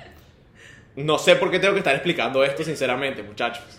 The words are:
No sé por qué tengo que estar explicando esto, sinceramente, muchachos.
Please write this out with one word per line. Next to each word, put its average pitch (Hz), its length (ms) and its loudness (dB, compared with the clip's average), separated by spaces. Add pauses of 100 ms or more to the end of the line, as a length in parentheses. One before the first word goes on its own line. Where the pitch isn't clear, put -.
(960)
No 151 200 0
sé 175 200 6
por 180 140 0
qué 180 100 0
tengo 196 140 2
que 190 40 0
estar 151 160 0
explicando 135 500 0
esto, 139 200 -2
sinceramente, 135 580 -4
muchachos. 117 420 -8 (140)